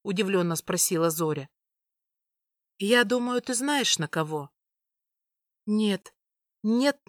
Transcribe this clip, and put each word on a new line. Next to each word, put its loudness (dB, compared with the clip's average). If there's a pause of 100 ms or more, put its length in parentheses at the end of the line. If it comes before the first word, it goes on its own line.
удивлённо 0
спросила 0
Зоря. -2 (1300)
«Я 4
думаю, 0
ты -4
знаешь, 0
на -4
кого». -4 (1160)
«Нет, 0 (480)
нет, 0